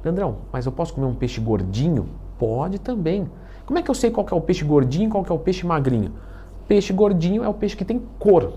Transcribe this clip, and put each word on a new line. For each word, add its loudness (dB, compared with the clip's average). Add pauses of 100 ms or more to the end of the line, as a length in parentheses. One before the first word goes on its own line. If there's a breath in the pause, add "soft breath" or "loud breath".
"Leandrão, -2 (140)
mas -4
eu -2
posso -4
comer -2
um -2
peixe -4
gordinho?" 0 (280)
Pode -2
também. -2 (380 loud breath)
Como 0
é -2
que -4
eu 2
sei 2
qual 0
que -4
é 2
o 2
peixe 0
gordinho 4
e 0
qual 0
que -4
é 2
o -2
peixe -2
magrinho? 2 (540 loud breath)
Peixe 4
gordinho 4
é 0
o -2
peixe -2
que -6
tem -2 (160)
cor. 6